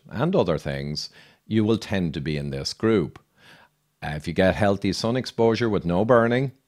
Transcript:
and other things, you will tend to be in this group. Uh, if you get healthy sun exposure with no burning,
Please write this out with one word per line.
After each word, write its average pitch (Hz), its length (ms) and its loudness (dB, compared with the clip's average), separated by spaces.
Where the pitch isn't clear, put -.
and 165 260 -2
other 87 220 2
things, 71 500 -6
you 107 180 2
will 110 140 2
tend 90 340 -2
to 80 80 -6
be 76 160 -4
in 71 140 -6
this 67 240 -6
group. 110 440 0
Uh, 73 140 -6
if 78 120 -8
you 82 60 -6
get 92 200 4
healthy 101 380 0
sun 113 240 -2
exposure 113 540 0
with 90 160 -2
no 90 180 2
burning, 120 480 4